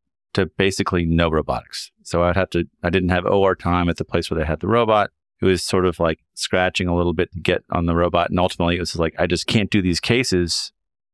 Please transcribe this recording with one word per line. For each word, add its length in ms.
to 140
basically 580
no 240
robotics. 600
So 180
I'd 140
have 140
to, 140
I 80
didn't 200
have 160
O 160
R 120
time 340
at 80
the 80
place 260
where 80
they 80
had 140
the 80
robot. 420
It 20
was 180
sort 220
of, 160
like, 200
scratching 560
a 80
little 160
bit 200
to 80
get 300
on 140
the 100
robot. 360
And 100
ultimately 360
it 40
was 160
like, 220
"I 80
just 200
can't 240
do 120
these 180
cases 720